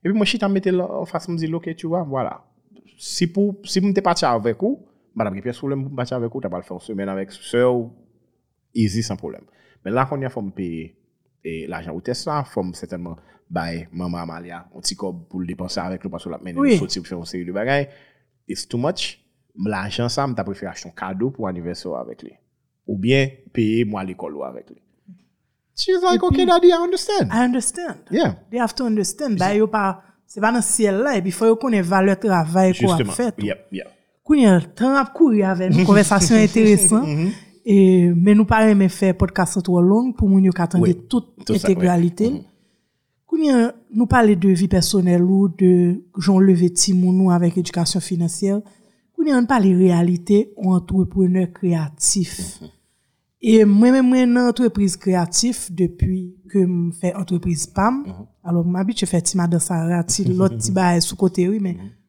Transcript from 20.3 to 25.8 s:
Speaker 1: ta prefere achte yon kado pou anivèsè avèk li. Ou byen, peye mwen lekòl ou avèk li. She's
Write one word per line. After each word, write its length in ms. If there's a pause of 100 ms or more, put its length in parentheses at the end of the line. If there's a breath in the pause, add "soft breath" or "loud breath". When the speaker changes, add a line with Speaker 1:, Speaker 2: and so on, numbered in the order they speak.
Speaker 1:
ta 80
prefere 280
achte 120
yon 120
kado 360
pou 160
anivèsè 400 (120)
avèk 240
li. 80 (540)
Ou 120
byen, 320 (200)
peye 360
mwen 200
lekòl 300
ou 80
avèk 240
li. 80 (1000)
She's 240